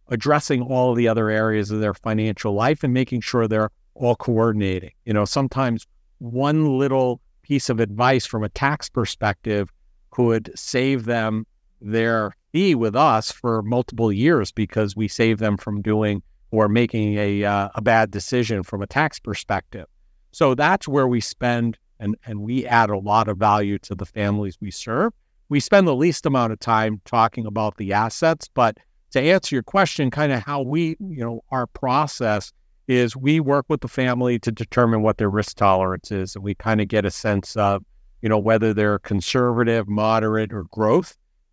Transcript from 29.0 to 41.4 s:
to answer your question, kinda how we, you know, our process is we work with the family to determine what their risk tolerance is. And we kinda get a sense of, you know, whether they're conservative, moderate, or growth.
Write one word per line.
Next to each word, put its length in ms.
to 100
answer 340
your 80
question, 460
kinda 300
how 240
we, 360
you 240
know, 280
our 160
process 840
is 280
we 240
work 280
with 140
the 60
family 520
to 120
determine 500
what 160
their 120
risk 280
tolerance 540
is. 240
And 80
we 120
kinda 300
get 180
a 80
sense 440
of, 280
you 80
know, 100
whether 340
they're 260
conservative, 880
moderate, 680
or 120
growth. 500